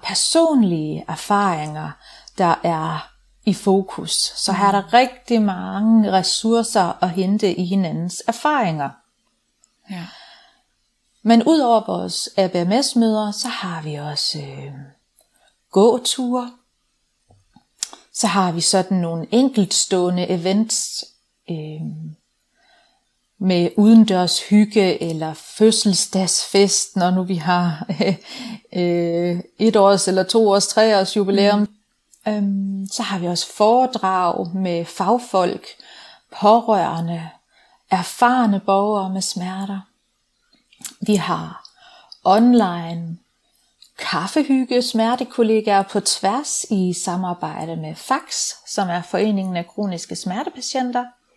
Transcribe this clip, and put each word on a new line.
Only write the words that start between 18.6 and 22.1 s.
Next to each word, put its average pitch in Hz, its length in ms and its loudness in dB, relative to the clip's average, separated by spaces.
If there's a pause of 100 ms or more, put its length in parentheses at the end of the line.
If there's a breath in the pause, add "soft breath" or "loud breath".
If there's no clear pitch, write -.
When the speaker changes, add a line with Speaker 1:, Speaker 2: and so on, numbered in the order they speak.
Speaker 1:
sådan 185 380 0
nogle 165 320 -4
enkeltstående 180 1000 0
events, 190 760 -2 (460)
øh, 156 300 -10 (1600)